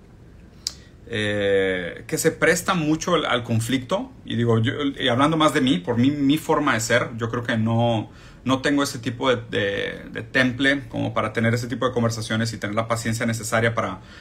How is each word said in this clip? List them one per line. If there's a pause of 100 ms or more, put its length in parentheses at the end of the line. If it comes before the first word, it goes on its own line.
(1120)
eh,
que
se
presta
mucho
al,
al
conflicto, (140)
y
digo,
yo, (260)
y
hablando
más
de
mí,
por
mí,
mi
forma
de
ser,
yo
creo
que
no, (340)
no
tengo
ese
tipo
de,
de,
de
temple
como
para
tener
ese
tipo
de
conversaciones
y
tener
la
paciencia
necesaria
para, (200)